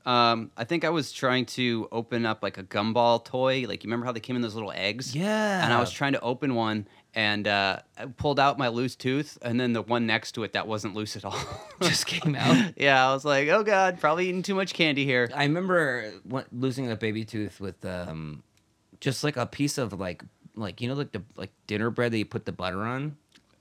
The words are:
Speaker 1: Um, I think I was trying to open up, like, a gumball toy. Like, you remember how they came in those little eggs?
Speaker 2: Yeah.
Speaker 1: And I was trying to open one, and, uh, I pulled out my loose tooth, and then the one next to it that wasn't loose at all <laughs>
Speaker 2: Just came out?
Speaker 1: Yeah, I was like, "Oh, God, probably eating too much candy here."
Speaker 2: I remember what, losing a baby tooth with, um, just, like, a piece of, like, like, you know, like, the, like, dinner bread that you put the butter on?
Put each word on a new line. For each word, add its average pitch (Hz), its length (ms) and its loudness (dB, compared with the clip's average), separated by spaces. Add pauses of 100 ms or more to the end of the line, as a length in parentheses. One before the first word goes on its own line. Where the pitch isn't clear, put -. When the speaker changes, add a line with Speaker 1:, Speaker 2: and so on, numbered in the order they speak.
Speaker 1:
Um, 117 520 4
I 117 80 -4
think 165 200 0
I 160 60 2
was 160 220 -2
trying 127 340 0
to 117 460 -2
open 117 340 -2
up, 110 160 -2
like, 98 160 -4
a 95 60 -10
gumball 117 600 2
toy. 131 440 0
Like, 95 160 -8
you - 40 -6
remember 120 180 -2
how 127 60 -2
they 117 80 -6
came 123 160 -6
in 123 60 0
those 107 120 -4
little 107 180 -6
eggs? 117 420 -4
Speaker 2:
Yeah. 202 500 0
Speaker 1:
And 117 80 2
I 120 60 6
was 117 140 2
trying 139 220 0
to 120 80 0
open 127 340 -2
one, 107 320 -2 (260)
and, 104 320 0
uh, 101 340 2 (160)
I 117 100 -10
pulled 139 340 0
out 139 180 4
my 135 80 2
loose 120 300 0
tooth, 139 460 -2
and 120 180 0
then 120 140 2
the 110 80 0
one 117 240 0
next 110 260 0
to 117 100 -6
it 98 120 -4
that 90 120 -2
wasn't 107 300 -4
loose 107 200 -4
at 107 80 -12
all 98 140 -6 (220)
<laughs> - 200 -12
Speaker 2:
Just - 260 2
came 165 280 -2
out? 185 420 4
Speaker 1:
Yeah, 131 320 6
I 135 60 4
was 135 100 -2
like, 143 240 2
"Oh, 208 140 6
God, 190 380 4
probably 165 280 2
eating 180 140 0
too 196 140 -2
much 190 180 -2
candy 143 300 2
here." 123 280 2
Speaker 2:
I 143 120 0
remember 147 680 0 (120)
what, 127 280 -6
losing 123 380 -2
a 110 60 -2
baby 110 280 -2
tooth 107 360 -8
with, 95 240 -10
um, 80 580 -8 (580)
just, - 220 -4
like, 147 140 -2
a 120 100 -2
piece 143 320 -2
of, 113 220 -2
like, 90 240 -6 (320)
like, 107 240 -8
you 120 80 -4
know, 135 60 -4
like, 143 180 -6
the, 98 100 -8 (140)
like, - 160 -12 (160)
dinner 107 220 0
bread 120 200 0
that 110 80 0
you 104 60 0
put 107 200 -8
the - 80 -8
butter 92 300 -4
on? 135 340 -6 (440)